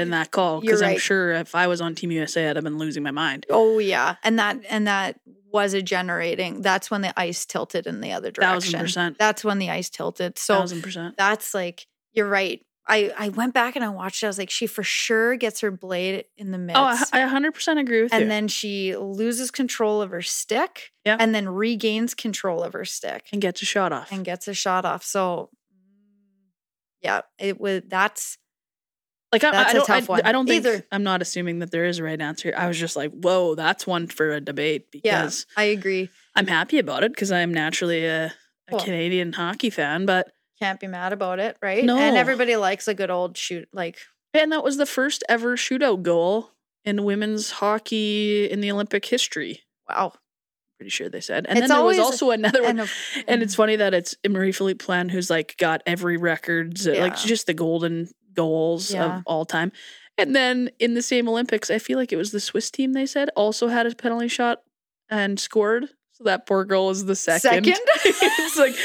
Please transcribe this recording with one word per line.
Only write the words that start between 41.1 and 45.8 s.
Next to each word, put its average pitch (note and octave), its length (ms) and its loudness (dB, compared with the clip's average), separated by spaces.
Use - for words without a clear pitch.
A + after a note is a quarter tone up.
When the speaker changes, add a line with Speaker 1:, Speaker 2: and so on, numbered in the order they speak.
Speaker 2:
about F#3 260 -4
it, G#3+ 220 -4
right? G3+ 220 0
Speaker 1:
No. B3 140 4
Speaker 2:
And C#4 180 4
everybody B3 400 2
likes G3 320 0
a G#3+ 60 0
good F#3+ 160 -4
old F3+ 280 -2
shoot, F3 360 -8
like F3 240 -6
Speaker 1:
And D#4 180 4
that D#4 120 -2
was C#4 140 0
the C#4+ 80 2
first C#4 420 -2
ever A#3+ 300 2
shootout B3 460 0